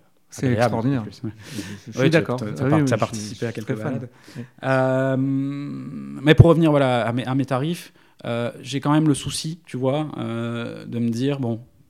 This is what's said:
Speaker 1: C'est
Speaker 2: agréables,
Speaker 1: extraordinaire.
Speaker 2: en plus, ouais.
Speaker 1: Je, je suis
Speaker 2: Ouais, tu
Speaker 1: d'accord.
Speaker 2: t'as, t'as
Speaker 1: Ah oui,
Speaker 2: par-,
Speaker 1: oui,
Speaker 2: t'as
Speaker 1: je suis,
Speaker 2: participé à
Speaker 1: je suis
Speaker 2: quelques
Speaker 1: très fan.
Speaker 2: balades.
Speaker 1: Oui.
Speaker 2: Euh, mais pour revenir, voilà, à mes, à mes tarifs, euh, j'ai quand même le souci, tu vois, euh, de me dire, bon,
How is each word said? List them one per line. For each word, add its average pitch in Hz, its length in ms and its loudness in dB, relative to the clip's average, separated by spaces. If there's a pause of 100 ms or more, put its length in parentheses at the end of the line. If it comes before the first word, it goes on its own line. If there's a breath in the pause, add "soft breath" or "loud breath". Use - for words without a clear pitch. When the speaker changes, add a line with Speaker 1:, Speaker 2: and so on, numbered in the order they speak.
(300)
Speaker 1:
C'est - 180 -4
Speaker 2:
agréables, 117 160 4
Speaker 1:
extraordinaire. 120 380 2
Speaker 2:
en - 40 -6
plus, - 180 -16
ouais. 110 80 -6 (240 loud breath)
Speaker 1:
Je, 104 60 -6 (240 loud breath)
je 113 60 -14
suis 120 100 -4
Speaker 2:
Ouais, 135 60 6
tu - 20 4
Speaker 1:
d'accord. 151 320 2
Speaker 2:
t'as, 107 100 -4
t'as 139 120 -4
Speaker 1:
Ah - 20 4
oui, 135 60 4
Speaker 2:
par-, 156 80 6
Speaker 1:
oui, 143 60 4
Speaker 2:
t'as - 0 -
Speaker 1:
je - 20 2
suis, 117 120 4
Speaker 2:
participé 110 460 -4
à 117 40 -2
Speaker 1:
je 110 40 -6
suis 110 120 -8
Speaker 2:
quelques 127 120 -4
Speaker 1:
très 107 60 -10
fan. 127 100 -4
Speaker 2:
balades. 127 160 -8 (260 loud breath)
Speaker 1:
Oui. 120 80 -10 (200 loud breath)
Speaker 2:
Euh, 131 560 2
mais 139 1160 0
pour 170 120 8
revenir, 160 240 6
voilà, 127 360 4
à 117 60 -2
mes, 120 120 -2
à 131 100 0
mes 135 100 2
tarifs, 151 480 -4 (320 soft breath)
euh, 120 260 -4 (100)
j'ai 127 200 -6
quand 147 100 0
même 156 160 4
le 143 60 6
souci, - 520 -6
tu - 120 -10
vois, 139 400 0
euh, 117 680 -6
de 117 140 -6
me 117 100 0
dire, 135 300 -2
bon, 117 220 -4 (280)